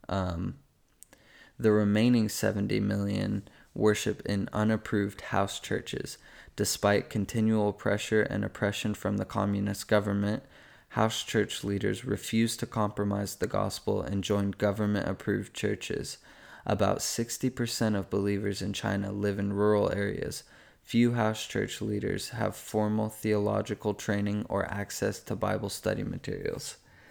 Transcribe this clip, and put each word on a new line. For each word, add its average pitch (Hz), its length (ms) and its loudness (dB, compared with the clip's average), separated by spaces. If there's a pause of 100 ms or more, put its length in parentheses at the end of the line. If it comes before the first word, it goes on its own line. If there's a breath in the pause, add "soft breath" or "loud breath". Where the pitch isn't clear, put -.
Um, 92 480 -2 (1040 loud breath)
the 110 120 6
remaining 107 580 6
seventy 104 500 0
million 101 680 0 (260 loud breath)
worship 107 520 2
in 98 280 0
unapproved 107 680 0
house - 380 -2
churches. - 580 -6 (380 loud breath)
Despite - 560 2
continual 107 640 2
pressure 107 500 2
and 101 200 -2
oppression 104 520 -2
from 101 220 -2
the 101 80 -2
communist 101 640 -2
government, 101 560 2 (460 loud breath)
house 110 340 0
church - 400 0
leaders 101 420 -2
refused 113 560 0
to 120 40 -4
compromise 104 680 -2
the 90 120 -4
gospel 101 540 0
and 101 220 -2
joined 101 340 0
government-approved 101 960 0
churches. - 640 -4 (480 loud breath)
About 101 360 2
sixty - 480 -2
percent 117 460 0
of 98 140 -2
believers 101 520 0
in 101 120 -4
China 101 380 -2
live 101 280 0
in 101 140 0
rural 104 380 4
areas. - 520 -4 (380 loud breath)
Few 120 320 4
house 110 320 0
church - 360 -4
leaders 101 480 -2
have 110 260 -2
formal 107 540 0
theological 104 840 0
training 104 560 -2
or 98 160 0
access 101 560 -4
to - 140 -6
Bible 101 340 -2
study 101 340 -2
materials. - 760 -6 (340 loud breath)